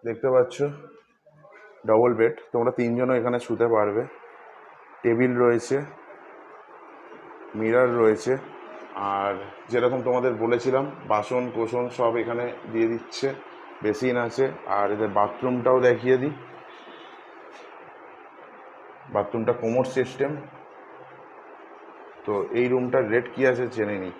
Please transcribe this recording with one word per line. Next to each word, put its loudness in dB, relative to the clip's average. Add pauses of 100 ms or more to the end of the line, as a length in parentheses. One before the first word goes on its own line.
দেখতে -4
পাচ্ছ, 2 (1200)
ডাবল 6
বেড, 4 (200)
তোমরা 2
তিনজনও 0
এখানে 0
শুতে 0
পারবে। 2 (960)
টেবিল 2
রয়েছে, 2 (1700)
মিরর 4
রয়েছে, 4 (580)
আর -2 (340)
যেরকম 0
তোমাদের 0
বলেছিলাম 0 (180)
বাসন 0
কোসন -2
সব 0
এখানে -4 (200)
দিয়ে 2
দিচ্ছে, -4 (480)
বেসিন 0
আছে। 0 (140)
আর 0
এদের -2
বাথরুমটাও 2
দেখিয়ে 4
দিই, -2 (2750)
বাথরুমটা 0
কোমোড 0
সিস্টেম। -2 (1900)
তো -2
এই 0
রুমটার 0
রেট 0
কি 2
আছে 0
জেনে -4
নিই। -8